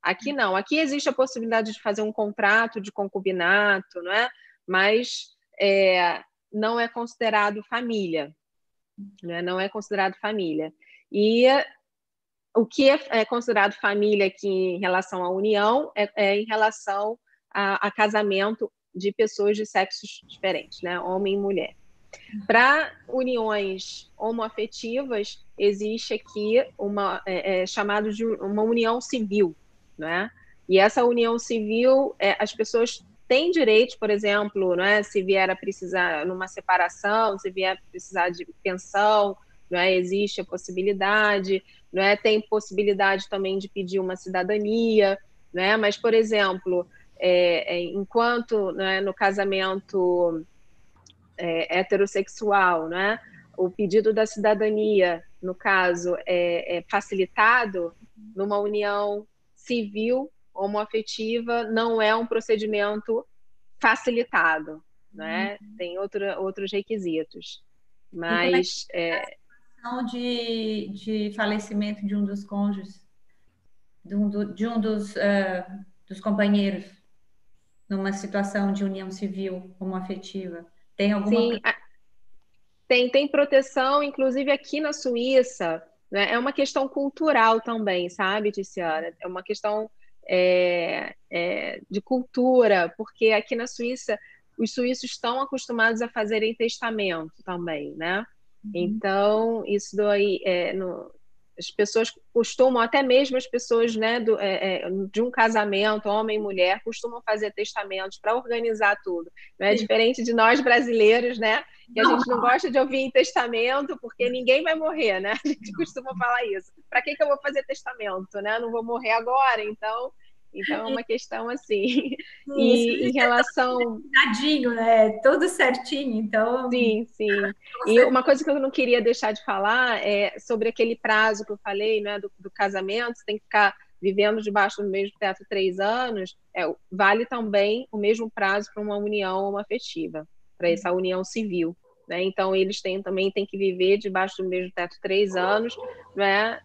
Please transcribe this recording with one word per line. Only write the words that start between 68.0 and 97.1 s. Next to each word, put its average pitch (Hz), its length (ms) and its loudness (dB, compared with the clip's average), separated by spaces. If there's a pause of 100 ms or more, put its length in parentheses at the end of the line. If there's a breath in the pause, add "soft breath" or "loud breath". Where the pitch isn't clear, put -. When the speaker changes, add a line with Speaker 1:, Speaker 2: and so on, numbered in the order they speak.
Speaker 2:
E 175 120 0
como 180 160 2
é 180 60 4
que 180 60 -2
Speaker 1:
Mas, - 260 -10
Speaker 2:
é 170 160 -4
Speaker 1:
é 165 120 -4
Speaker 2:
a - 40 -10
situação - 800 -12
de, 233 840 -6
de 208 460 -6
falecimento 208 720 -4
de 202 100 -2
um 208 80 0
dos 202 200 -6
cônjuges, 202 640 -6 (1000)
de 190 100 -8
um 208 140 2
do, 202 240 -4
de 214 140 -2
um 233 120 -2
dos, 208 380 -2
eh, 190 480 0 (420)
dos 190 120 -14
companheiros, 202 640 0 (1040)
numa 196 240 -4
situação 202 580 -4
de 196 120 -2
união 190 280 -6
civil 190 680 -8
homoafetiva? 185 840 -10 (300)
Tem 202 160 2
alguma 208 300 2
Speaker 1:
Sim, 233 80 2
Speaker 2:
pro- 226 140 -2
Speaker 1:
a-, - 120 0 (1120)
tem, 247 220 4
tem 277 180 2
proteção, 277 760 2
inclusive 269 480 0
aqui 285 280 -2
na 302 140 -2
Suíça, 247 920 0 (280)
né? 196 200 0
É 233 80 0
uma 269 140 -2
questão 277 340 0
cultural 269 720 2
também, 202 500 -2
sabe, 202 420 -2
Tiziana? 170 680 -6
É 180 80 -12
uma 185 160 -10
questão, 214 460 -4 (380)
é, 180 880 2 (140)
é, - 600 -6
de 202 120 -6
cultura, 247 960 2
porque 220 340 0
aqui 214 240 0
na 233 120 -6
Suíça 240 520 -6 (380 loud breath)
os 226 160 -2
suíços 247 320 -2
estão 254 360 -4
acostumados 233 600 0
a 233 60 -4
fazerem 220 460 -2
testamento 208 800 -4 (100)